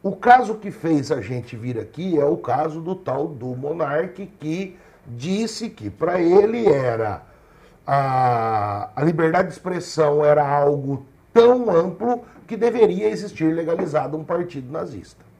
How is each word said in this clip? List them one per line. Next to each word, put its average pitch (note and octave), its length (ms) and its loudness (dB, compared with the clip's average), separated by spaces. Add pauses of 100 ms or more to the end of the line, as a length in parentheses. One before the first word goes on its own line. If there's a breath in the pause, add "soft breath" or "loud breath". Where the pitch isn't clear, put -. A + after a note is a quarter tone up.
O G3 140 -4
caso A#3+ 400 6
que G#3 160 -12
fez D#3 400 -2
a C3+ 100 -2
gente A#2+ 340 -8
vir B2 220 -8
aqui E3+ 420 -4
é C#3+ 60 4
o D#3 120 2
caso D3+ 440 -4
do F3+ 140 -6
tal C#3+ 320 -4
do B2+ 280 -10
monarca D#3 720 -4 (140)
que F3 380 -8 (280 loud breath)
disse F#3+ 640 -6
que G#2 220 -10
pra F3+ 280 -2
ele G#3 480 2
era A#2 560 0 (600 soft breath)
a, A#2 1080 0
a C3+ 80 -2
liberdade E3 460 2
de D3 40 -12
expressão D#3+ 720 0
era D3 220 6
algo C#3+ 580 0 (260)
tão A#3+ 380 6
amplo F#3 540 0 (240 loud breath)
que A#3 100 -8
deveria G#3+ 520 4
existir E3+ 440 -2
legalizado D#3+ 640 -2
um D#3 60 -8
partido E3+ 480 -6
nazista. D#3+ 580 -12 (100)